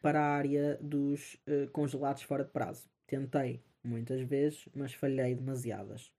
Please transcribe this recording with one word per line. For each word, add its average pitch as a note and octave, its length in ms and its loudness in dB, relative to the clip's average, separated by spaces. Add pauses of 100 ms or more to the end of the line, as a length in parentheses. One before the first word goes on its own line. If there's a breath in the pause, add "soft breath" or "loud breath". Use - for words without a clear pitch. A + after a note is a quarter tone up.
para D3+ 200 4
a D3 160 4
área C#3+ 440 2
dos, C#3+ 560 -2 (100)
eh, C#3+ 260 2
congelados C#3 500 0
fora C3+ 220 -2
de C3+ 60 -8
prazo. - 380 -4 (180)
Tentei C3+ 560 -2 (200)
muitas A#2+ 400 -2
vezes, C#3 520 0
mas C3+ 180 -4
falhei C3 420 2
demasiadas. A#2 840 -4